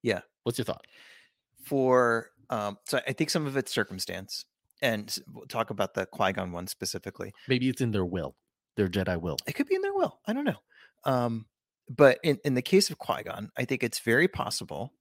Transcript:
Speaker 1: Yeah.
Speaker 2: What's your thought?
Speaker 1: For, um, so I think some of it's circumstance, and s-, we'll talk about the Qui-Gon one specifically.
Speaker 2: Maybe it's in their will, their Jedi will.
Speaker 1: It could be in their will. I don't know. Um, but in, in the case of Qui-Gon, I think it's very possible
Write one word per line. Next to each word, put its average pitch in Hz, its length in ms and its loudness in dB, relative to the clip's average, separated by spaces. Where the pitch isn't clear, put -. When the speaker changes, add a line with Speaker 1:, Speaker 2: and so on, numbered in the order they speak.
Speaker 1:
Yeah. 107 200 -2
Speaker 2:
What's 120 160 -2
your 120 80 -2
thought? - 220 -8
Speaker 1:
For, 127 680 4
um, 104 360 -4
so 135 220 0
I 131 60 -4
think 160 160 -2
some 156 160 0
of 139 100 -4
it's - 160 -2
circumstance, 95 720 -6
and 110 280 0
s-, - 100 -6
we'll 127 140 -16
talk 113 240 -4
about 101 240 -2
the 95 140 -2
Qui-Gon 95 440 -2
one 87 140 -8
specifically. - 680 -8
Speaker 2:
Maybe 127 220 2
it's 127 120 -4
in 117 100 0
their 101 140 0
will, 85 300 -4
their 98 140 2
Jedi 90 320 0
will. 82 240 -4
Speaker 1:
It - 80 -8
could - 140 -2
be 381 80 2
in 370 80 -2
their 403 100 -2
will. 381 320 -2
I 214 80 -2
don't 277 120 -4
know. - 120 -2
Um, 120 400 0
but 131 340 8
in, 147 200 2
in 143 120 2
the 127 60 2
case - 280 4
of 151 80 -10
Qui-Gon, - 600 -6
I 123 80 -2
think 127 180 -2
it's - 160 -2
very 135 280 4
possible - 720 -6